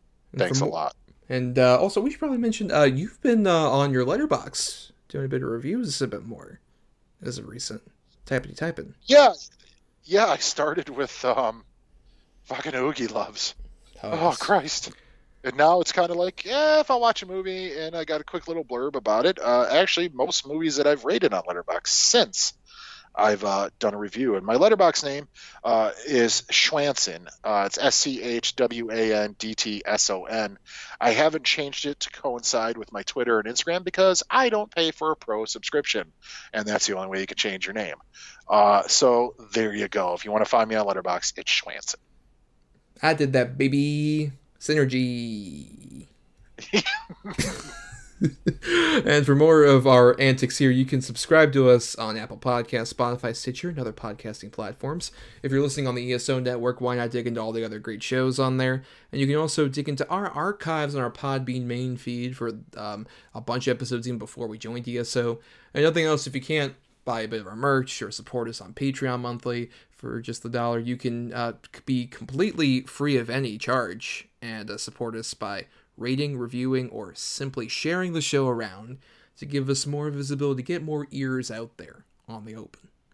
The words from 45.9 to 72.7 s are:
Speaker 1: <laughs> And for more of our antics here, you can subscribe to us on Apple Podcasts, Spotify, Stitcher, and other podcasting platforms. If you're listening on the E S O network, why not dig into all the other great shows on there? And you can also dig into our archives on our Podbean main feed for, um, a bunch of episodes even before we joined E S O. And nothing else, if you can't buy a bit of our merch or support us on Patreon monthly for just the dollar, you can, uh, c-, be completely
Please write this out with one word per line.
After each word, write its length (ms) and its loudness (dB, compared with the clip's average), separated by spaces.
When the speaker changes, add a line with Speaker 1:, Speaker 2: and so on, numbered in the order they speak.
Speaker 1:
<laughs> 1000 -6
And 180 6
for 120 6
more 260 10
of 240 8
our 340 8
antics 380 2
here, 140 6
you 120 2
can 160 -2
subscribe 520 4
to 180 6
us 240 4
on 220 -4
Apple 200 -10
Podcasts, 560 -2
Spotify, 420 -2
Stitcher, 340 -8
and 100 -8
other 140 -6
podcasting 580 -12
platforms. 600 -8
If 80 -2
you're 100 4
listening 240 -2
on 80 0
the 80 -4
E 100 -4
S 160 -2
O 120 0
network, 400 -2
why 160 0
not 160 -2
dig 160 -2
into 120 -4
all 120 -4
the 120 -4
other 140 -8
great 240 -10
shows 380 0
on 160 0
there? 260 0
And 80 -2
you 80 4
can 80 2
also 320 2
dig 200 -4
into 200 -4
our 220 -4
archives 640 -4
on 40 -2
our 120 -4
Podbean 500 -4
main 340 -4
feed 400 -8
for, 220 -6
um, 300 -10
a 60 -12
bunch 280 -2
of 80 2
episodes 320 -6
even 100 -6
before 300 -10
we 100 -12
joined 300 -10
E 100 -4
S 180 -6
O. 220 0
And 120 2
nothing 200 4
else, 220 2
if 80 -8
you 80 -6
can't 320 -2
buy 160 -4
a 80 -6
bit 120 -6
of 60 -12
our 80 -14
merch 480 0
or 80 -6
support 380 -6
us 120 -12
on 140 -18
Patreon 460 -2
monthly 500 -6
for 280 -10
just 220 -10
the 60 -12
dollar, 320 -2
you 160 -4
can, 360 -6
uh, 200 -4
c-, 140 -20
be 200 -2
completely 760 0